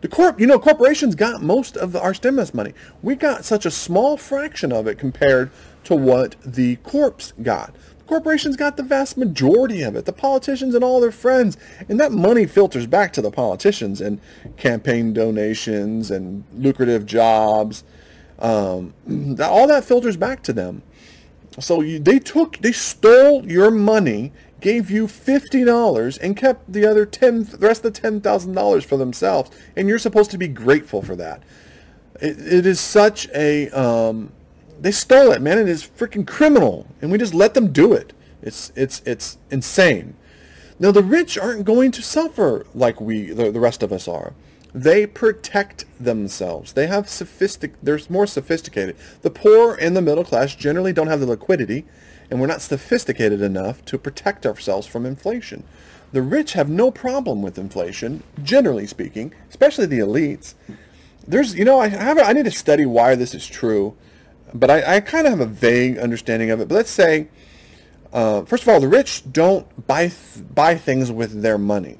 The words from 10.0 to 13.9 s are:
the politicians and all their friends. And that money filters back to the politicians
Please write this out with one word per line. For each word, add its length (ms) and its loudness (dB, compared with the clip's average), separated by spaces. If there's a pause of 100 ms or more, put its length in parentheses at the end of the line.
the 80 -6
politicians 640 -4
and 80 2
all 180 2
their 120 0
friends. 440 0 (320)
And 120 -2
that 100 2
money 340 4
filters 440 2
back 240 2
to 100 -4
the 80 -2
politicians 720 -2